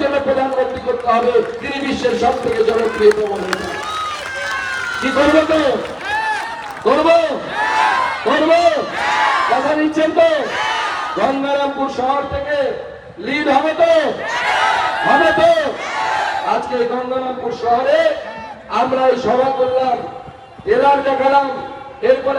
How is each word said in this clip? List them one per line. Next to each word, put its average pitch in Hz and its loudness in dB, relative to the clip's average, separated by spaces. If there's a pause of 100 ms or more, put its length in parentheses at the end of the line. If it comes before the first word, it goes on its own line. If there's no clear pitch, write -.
জন্য 285 0 (100)
প্রধানমন্ত্রী 262 0
করতে 240 -2
হবে। 240 2 (280)
তিনি 277 -6
বিশ্বের 247 0
সব 247 4 (100)
থেকে 226 0 (100)
জনপ্রিয় 220 4
প্রধানমন্ত্রী। 196 -4 (1300)
কি 254 -2 (100)
করবো 302 4 (100)
তো? 311 2 (1300)
করবো? 311 4 (1120)
করবো? 311 4 (920)
কথা 269 2
দিচ্ছেন 311 2
তো? 330 8 (920)
গঙ্গারামপুর 277 0 (100)
শহর 262 0 (120)
থেকে 285 -2 (680)
লিড 285 -2 (100)
হবে 311 2 (100)
তো? 330 4 (1160)
হবে 320 4 (100)
তো? 330 6 (1040)
আজকে 240 -4
এই 240 0
গঙ্গারামপুর 247 -4 (100)
শহরে 262 2 (840)
আমরা 262 0
এই 240 4 (100)
সভা 247 2 (100)
করলাম, 254 2 (680)
ট্রেলার 277 4 (100)
দেখালাম, 269 4 (600)
এরপরে 269 2